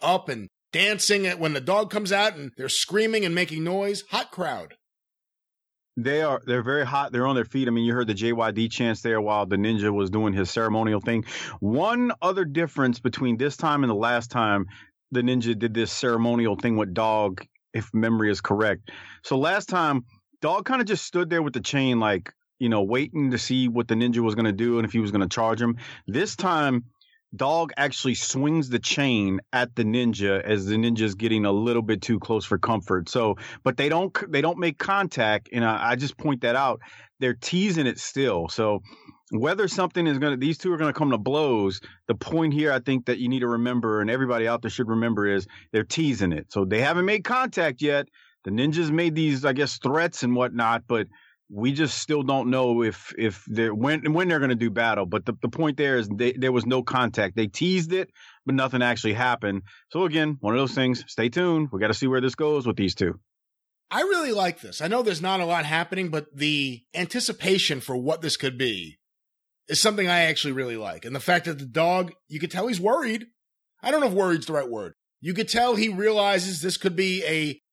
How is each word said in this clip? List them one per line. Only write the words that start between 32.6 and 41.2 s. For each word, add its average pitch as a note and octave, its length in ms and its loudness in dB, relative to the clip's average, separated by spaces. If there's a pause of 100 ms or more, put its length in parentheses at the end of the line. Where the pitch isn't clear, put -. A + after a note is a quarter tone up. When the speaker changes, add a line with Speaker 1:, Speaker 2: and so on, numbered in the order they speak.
Speaker 2:
So, A2 280 0 (280)
but B2+ 140 0
they C#3 100 2
don't, F3 260 0 (160)
they C#3 120 0
don't C#3+ 160 0
make E3+ 200 -2
contact, C#3 760 0
and A#2+ 100 2
I, A2+ 280 2
I B2+ 40 2
just B2+ 220 -4
point C#3 240 -2
that A#2+ 160 2
out. B2+ 240 0 (380)
They're B2+ 140 2
teasing E3+ 540 0
it G#2+ 120 -4
still. G2+ 500 0
So G#2 320 0 (500)
whether F3 380 0
something F3+ 380 0
is C#3+ 100 2
gonna, C#3+ 180 0
these C#3+ 220 0
two F3+ 160 0
are D#3 40 -2
gonna D3+ 140 0
come C#3+ 200 0
to A#2 60 2
blows, A2+ 640 0 (280)